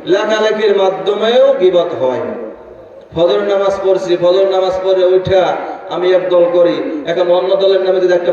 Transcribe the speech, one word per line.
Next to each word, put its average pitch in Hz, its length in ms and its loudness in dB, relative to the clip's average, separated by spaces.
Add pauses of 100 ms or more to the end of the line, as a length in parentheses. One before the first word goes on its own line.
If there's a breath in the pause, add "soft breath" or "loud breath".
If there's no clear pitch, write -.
লেখালেখির 214 680 0
মাধ্যমেও 196 800 0
গীবত 180 500 0
হয়। 127 160 -2 (960)
ফজর 180 240 2
নামাজ 196 440 -2
পড়ছি, 185 340 0
ফজর 185 320 2
নামাজ 185 220 0 (120)
পড়ে 185 220 2
উঠা 180 500 2 (340)
আমি 180 240 0
এক 180 160 0
দল 175 240 4
করি, 170 540 0
এখন 175 240 0
অন্য 185 240 0
দলের 190 260 2
নামে 185 180 0
যদি 180 140 2
একটা 170 200 0